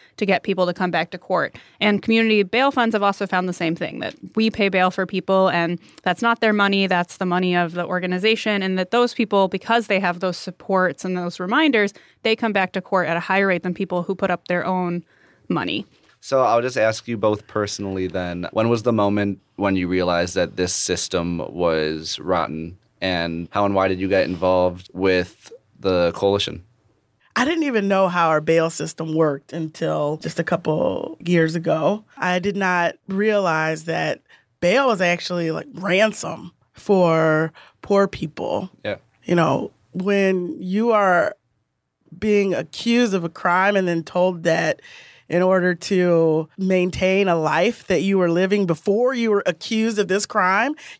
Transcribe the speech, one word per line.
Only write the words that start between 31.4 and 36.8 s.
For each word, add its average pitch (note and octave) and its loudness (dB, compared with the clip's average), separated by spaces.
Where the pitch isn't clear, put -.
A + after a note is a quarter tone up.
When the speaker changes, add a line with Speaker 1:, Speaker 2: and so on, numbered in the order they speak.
Speaker 3:
ago. E3 0
I F3+ -2
did G3+ -4
not F3+ 0
realize F3 0
that D#3+ -4
bail B3 2
was G#3 0
actually, F3 -2
like, D#3+ -8
ransom F3+ -2
for D#3+ 2